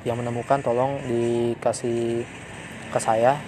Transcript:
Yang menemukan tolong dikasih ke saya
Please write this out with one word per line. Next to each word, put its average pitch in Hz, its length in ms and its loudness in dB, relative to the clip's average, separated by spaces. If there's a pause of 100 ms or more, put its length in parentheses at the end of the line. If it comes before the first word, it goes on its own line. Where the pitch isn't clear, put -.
Yang 117 160 -2
menemukan 120 400 0
tolong 135 480 2
dikasih 117 1200 0 (640)
ke 123 80 0
saya 117 480 4